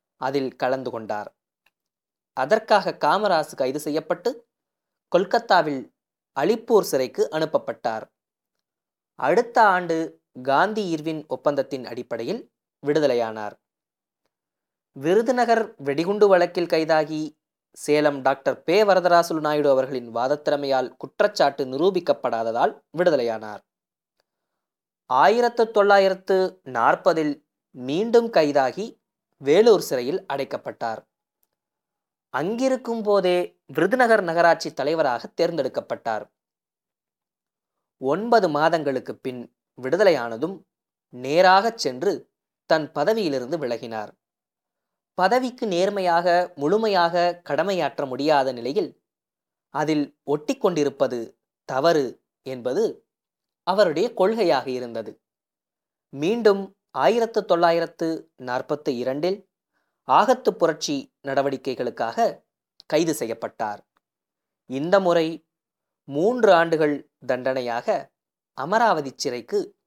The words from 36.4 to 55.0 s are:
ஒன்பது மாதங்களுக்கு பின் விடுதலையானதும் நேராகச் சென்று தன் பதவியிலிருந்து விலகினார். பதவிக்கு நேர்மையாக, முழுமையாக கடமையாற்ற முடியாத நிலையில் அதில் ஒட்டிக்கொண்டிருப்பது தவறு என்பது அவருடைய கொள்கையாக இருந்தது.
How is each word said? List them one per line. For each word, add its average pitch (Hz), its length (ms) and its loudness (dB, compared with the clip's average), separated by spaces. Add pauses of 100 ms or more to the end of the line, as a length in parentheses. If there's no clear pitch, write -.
ஒன்பது 196 480 2
மாதங்களுக்கு 147 680 0
பின் 127 240 -10 (360)
விடுதலையானதும் 139 800 0 (580)
நேராகச் 185 680 2
சென்று 143 300 -2 (560)
தன் 156 220 2
பதவியிலிருந்து 160 680 -2
விலகினார். 117 560 -8 (1040)
பதவிக்கு 247 500 0
நேர்மையாக, 180 600 0 (280)
முழுமையாக 175 680 0 (160)
கடமையாற்ற 156 640 -2
முடியாத 135 480 0
நிலையில் 135 360 -4 (840)
அதில் 147 320 0 (220)
ஒட்டிக்கொண்டிருப்பது 147 920 -2 (500)
தவறு 143 380 2 (380)
என்பது 131 400 -4 (800)
அவருடைய 185 460 2
கொள்கையாக 185 560 0
இருந்தது. 120 420 -8 (1040)